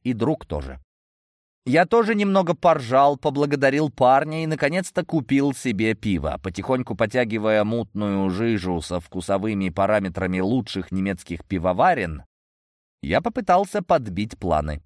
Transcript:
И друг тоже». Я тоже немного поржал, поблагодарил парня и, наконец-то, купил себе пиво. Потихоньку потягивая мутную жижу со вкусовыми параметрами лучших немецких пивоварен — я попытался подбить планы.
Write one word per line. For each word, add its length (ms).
И 80
друг 340
тоже». 340
Я 180
тоже 300
немного 400
поржал, 640
поблагодарил 720
парня 520
и, 40
наконец-то, 580
купил 480
себе 420
пиво. 480
Потихоньку 520
потягивая 680
мутную 680
жижу 500
со 200
вкусовыми 680
параметрами 720
лучших 520
немецких 520
пивоварен — 800
я 200
попытался 600
подбить 580
планы. 480